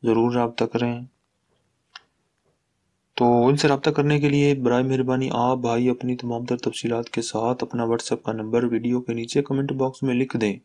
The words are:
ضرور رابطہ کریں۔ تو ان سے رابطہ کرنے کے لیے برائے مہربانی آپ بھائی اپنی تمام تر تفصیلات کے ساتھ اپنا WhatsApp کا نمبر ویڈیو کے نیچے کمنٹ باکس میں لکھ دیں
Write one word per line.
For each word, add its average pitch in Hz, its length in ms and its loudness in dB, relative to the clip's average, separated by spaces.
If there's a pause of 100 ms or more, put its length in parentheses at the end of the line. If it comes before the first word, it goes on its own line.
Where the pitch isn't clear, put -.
ضرور 117 300 2
رابطہ 120 320 0
کریں۔ 120 360 -2 (2250)
تو 120 320 4
ان 143 100 4
سے 147 120 2
رابطہ 139 220 2
کرنے 147 300 2
کے 147 80 2
لیے 143 260 4
برائے 123 280 2
مہربانی 131 500 0
آپ 123 260 2
بھائی 123 300 0
اپنی 123 280 -2
تمام 120 280 -6
تر 120 120 -2
تفصیلات 117 540 -4
کے 123 120 -6
ساتھ 117 420 -2
اپنا 120 180 -4
WhatsApp 117 400 -2
کا 110 100 -4
نمبر 113 320 0
ویڈیو 120 360 0
کے 120 140 -4
نیچے 117 280 -2
کمنٹ 139 300 -2
باکس 135 300 -2
میں 131 120 0
لکھ 123 220 0
دیں 107 280 0